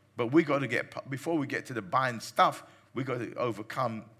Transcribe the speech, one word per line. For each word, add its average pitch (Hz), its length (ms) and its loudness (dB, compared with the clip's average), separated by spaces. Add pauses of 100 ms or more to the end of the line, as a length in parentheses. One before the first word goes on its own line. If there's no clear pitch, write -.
(160)
But 120 120 0
we 156 140 8
gotta 139 240 2
get, - 440 -4
before 165 260 -2
we 135 100 0
get 117 200 -4
to 127 80 -8
the 110 80 -4
buying 120 380 0
stuff, - 440 2 (300)
we 131 100 -2
gotta 123 320 -4
overcome 113 680 -2 (160)